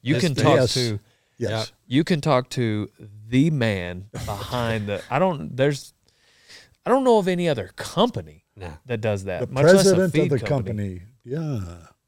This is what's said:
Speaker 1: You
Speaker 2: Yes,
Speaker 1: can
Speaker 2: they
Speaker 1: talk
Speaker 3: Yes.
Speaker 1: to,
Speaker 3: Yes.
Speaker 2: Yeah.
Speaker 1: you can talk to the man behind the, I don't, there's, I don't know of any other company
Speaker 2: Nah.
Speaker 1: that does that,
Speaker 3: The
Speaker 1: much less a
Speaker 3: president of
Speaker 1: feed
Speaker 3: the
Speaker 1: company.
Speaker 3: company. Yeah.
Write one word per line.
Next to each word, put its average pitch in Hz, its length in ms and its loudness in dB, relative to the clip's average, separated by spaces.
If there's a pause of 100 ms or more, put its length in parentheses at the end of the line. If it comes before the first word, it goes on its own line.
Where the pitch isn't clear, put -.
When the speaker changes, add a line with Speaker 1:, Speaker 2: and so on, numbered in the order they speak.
Speaker 1:
You 120 120 -2
Speaker 2:
Yes, - 100 0
Speaker 1:
can 160 120 0
Speaker 2:
they - 80 0
Speaker 1:
talk 147 160 6
Speaker 3:
Yes. 127 160 2
Speaker 1:
to, 117 240 -2 (380)
Speaker 3:
Yes. 110 140 -4
Speaker 2:
Yeah. 110 140 -4 (220)
Speaker 1:
you 139 180 2
can 165 160 0
talk 127 300 2
to 107 380 -2 (380)
the 131 220 4
man 101 640 -2
behind 110 760 -4
the, 101 220 -6
I 123 100 -2
don't, 165 380 -4
there's, 139 360 -2 (920)
I 175 60 -4
don't 262 120 4
know 240 140 6
of 185 100 0
any 175 220 0
other 113 260 -4
company 92 680 -4 (100)
Speaker 2:
Nah. 92 120 -12 (180)
Speaker 1:
that 120 160 -6
does 104 240 -2
that, 98 220 -4
Speaker 3:
The 131 60 -12
Speaker 1:
much 135 100 0
less 160 80 8
a 190 60 10
Speaker 3:
president 190 280 6
of 170 80 -2
Speaker 1:
feed 147 180 2
Speaker 3:
the 131 80 2
Speaker 1:
company. 104 600 -4
Speaker 3:
company. - 20 -18 (240)
Yeah. 123 520 -6 (300)